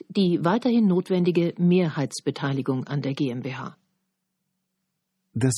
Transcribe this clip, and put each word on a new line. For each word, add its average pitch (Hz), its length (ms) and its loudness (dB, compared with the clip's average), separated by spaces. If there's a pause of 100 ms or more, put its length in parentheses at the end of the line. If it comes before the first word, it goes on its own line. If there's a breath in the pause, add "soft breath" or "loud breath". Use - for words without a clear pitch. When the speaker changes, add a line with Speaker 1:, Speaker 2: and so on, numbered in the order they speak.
Speaker 1:
die 180 340 2
weiterhin 233 440 2
notwendige 175 720 2
Mehrheitsbeteiligung 139 1300 0
an 143 160 -4
der 139 140 -4
G 139 160 -2
M 123 100 -8
B 123 140 -10
H. 127 220 -12 (1600)
Speaker 2:
Das 127 220 2